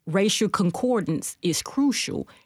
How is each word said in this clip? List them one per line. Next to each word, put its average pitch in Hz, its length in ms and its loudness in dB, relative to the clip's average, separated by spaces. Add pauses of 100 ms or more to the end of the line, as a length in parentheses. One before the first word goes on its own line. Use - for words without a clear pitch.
racial 196 420 2
concordance 190 920 0
is 170 200 0
crucial - 680 -2 (180)